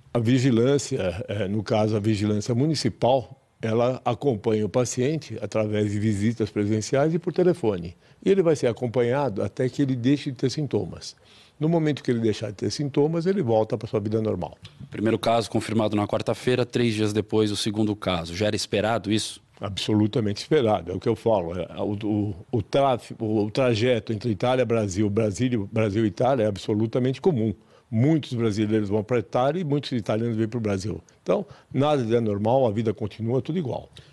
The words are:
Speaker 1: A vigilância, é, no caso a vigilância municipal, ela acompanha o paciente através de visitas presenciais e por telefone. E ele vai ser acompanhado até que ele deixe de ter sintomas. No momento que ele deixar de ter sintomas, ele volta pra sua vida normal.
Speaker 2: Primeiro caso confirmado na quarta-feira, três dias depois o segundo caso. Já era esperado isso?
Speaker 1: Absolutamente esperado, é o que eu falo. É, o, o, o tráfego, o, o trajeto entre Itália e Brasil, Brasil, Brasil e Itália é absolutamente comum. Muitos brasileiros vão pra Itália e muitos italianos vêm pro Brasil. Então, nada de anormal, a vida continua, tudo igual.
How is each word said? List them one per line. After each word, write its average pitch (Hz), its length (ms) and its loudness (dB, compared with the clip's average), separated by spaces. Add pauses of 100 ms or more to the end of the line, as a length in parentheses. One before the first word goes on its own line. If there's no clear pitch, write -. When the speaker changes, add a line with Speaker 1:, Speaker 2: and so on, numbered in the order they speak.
(120)
Speaker 1:
A - 60 -2
vigilância, 120 1120 2
é, 101 200 -4
no 104 140 -2
caso 107 340 2
a 107 40 2
vigilância 104 560 0
municipal, 131 840 0 (220)
ela 120 420 0
acompanha 110 600 0
o 98 40 -2
paciente 127 680 -2
através 104 520 0
de 104 80 -2
visitas 107 500 0
presenciais 110 640 0
e 175 60 0
por 170 120 -6
telefone. 110 640 0 (300)
E 185 60 4
ele 196 100 4
vai 165 140 4
ser 135 100 -2
acompanhado 120 800 0
até 127 260 -2
que 147 140 -2
ele 135 120 0
deixe 139 360 0
de 120 60 -10
ter 135 120 0
sintomas. 104 680 -4 (440)
No 147 80 0
momento 160 360 2
que - 80 0
ele 117 80 2
deixar 110 320 0
de - 60 -10
ter 107 120 -2
sintomas, 151 560 0
ele 196 160 0
volta 113 340 2
pra 110 120 -8
sua 113 120 -2
vida 107 220 -2
normal. 92 340 -4 (360)
Speaker 2:
Primeiro 110 260 0
caso 113 320 2
confirmado 107 460 0
na 104 120 0
quarta-feira, 120 600 0
três 120 260 0
dias 107 180 0
depois 107 400 0
o 101 40 -4
segundo 107 400 0
caso. 85 400 -4
Já 101 100 0
era 107 100 0
esperado 104 560 0
isso? - 300 -2 (180)
Speaker 1:
Absolutamente 104 800 0
esperado, 107 520 2
é - 20 -4
o 95 60 -4
que 120 100 -2
eu 113 60 2
falo. 92 440 0
É, 82 220 -6
o, 101 120 -2 (120)
o, 104 300 0 (160)
o 113 100 0
tráfego, 131 640 0
o, 107 200 0
o 107 40 -4
trajeto 117 640 0
entre 107 160 -4
Itália 127 320 0
e 123 40 2
Brasil, 107 440 0
Brasil, 107 640 0
Brasil 110 320 2
e 107 40 4
Itália 123 340 0
é 107 40 2
absolutamente 113 720 -2
comum. 113 360 2 (340)
Muitos 131 440 2
brasileiros 107 560 0
vão 107 140 0
pra 123 140 0
Itália 135 440 0
e - 20 -4
muitos 143 300 -2
italianos 113 440 -2
vêm 110 100 0
pro 120 120 -4
Brasil. 98 420 -4 (220)
Então, 196 200 0 (300)
nada 143 300 2
de 110 120 0
anormal, 113 520 2
a 107 40 2
vida 107 220 0
continua, 113 480 -2
tudo 156 160 -4
igual. 143 320 -6 (240)